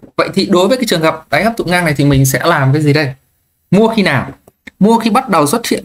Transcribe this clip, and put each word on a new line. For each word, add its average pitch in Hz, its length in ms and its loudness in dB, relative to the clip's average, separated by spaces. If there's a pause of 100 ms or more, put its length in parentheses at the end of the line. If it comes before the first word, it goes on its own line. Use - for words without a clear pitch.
(180)
Vậy 160 160 -2
thì 196 120 0
đối 196 220 2
với 254 100 0
cái - 100 -4
trường 170 140 -2
hợp 160 280 -2
đáy 156 140 0
hấp 226 140 0
thụ 175 60 -4
ngang 175 220 -2
này 151 120 0
thì 143 80 2
mình 139 200 2
sẽ 135 200 -2
làm 143 280 0
cái 156 80 0
gì 147 120 2
đây? 143 200 -2 (580)
Mua 214 240 4
khi 208 80 2
nào? 135 280 -2 (480)
Mua 220 200 4
khi 226 100 -2
bắt 254 200 -2
đầu 160 180 2
xuất 160 200 -4
hiện - 180 -4